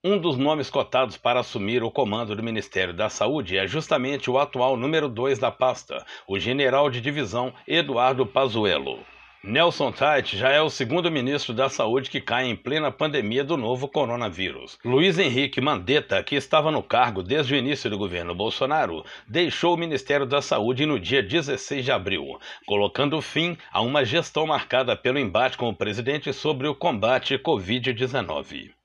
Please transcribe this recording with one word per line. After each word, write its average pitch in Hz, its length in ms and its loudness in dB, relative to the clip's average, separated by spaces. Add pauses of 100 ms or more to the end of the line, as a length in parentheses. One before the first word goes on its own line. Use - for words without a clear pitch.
Um 202 120 4
dos 165 200 0
nomes 143 340 0
cotados 127 460 0
para 123 240 2
assumir 117 420 -2
o 113 80 -2
comando 110 460 -2
do 107 60 -6
Ministério 98 520 -4
da 107 140 0
Saúde 107 500 0
é 98 80 2
justamente 139 640 -2
o 127 80 2
atual 131 380 2
número 147 320 0
dois 123 320 0
da 123 100 2
pasta, 120 560 -2 (180)
o 98 140 -2
general 135 500 4
de 120 120 -2
divisão 127 520 -2 (140)
Eduardo 135 580 2
Pazuello. 104 760 0 (420)
Nelson 143 480 2
Teich 139 460 2
já 120 140 2
é 147 120 6
o 156 80 2
segundo 160 400 0
ministro 139 420 -2
da 131 160 2
Saúde 127 420 0
que 135 100 -6
cai 127 260 -2
em 120 80 -2
plena 143 380 -2
pandemia 135 500 -2
do 147 140 -2
novo 127 320 -2
coronavírus. 95 960 -4
Luiz 160 340 4
Henrique 139 420 0
Mandetta, 123 640 2
que - 140 -4
estava 151 340 2
no 143 120 0
cargo 117 380 2
desde 127 340 0
o - 20 2
início 135 340 -2
do 101 80 -2
governo 87 380 -4
Bolsonaro, 110 680 -2 (220)
deixou 170 480 2
o - 40 4
Ministério 143 480 0
da 139 140 2
Saúde 127 460 0
no 143 140 0
dia 107 240 2
dezesseis 139 600 -2
de 127 60 0
abril, 90 480 -2 (300)
colocando 131 520 0
fim 165 380 -4 (140)
a 98 80 0
uma 135 240 2
gestão 156 420 0
marcada 123 480 0
pelo 127 240 0
embate 123 400 0
com 120 100 -2
o 107 60 -2
presidente 123 580 -4
sobre 147 360 -2
o 143 60 -2
combate 131 600 0
covid 123 560 0
dezenove. 107 800 -6 (140)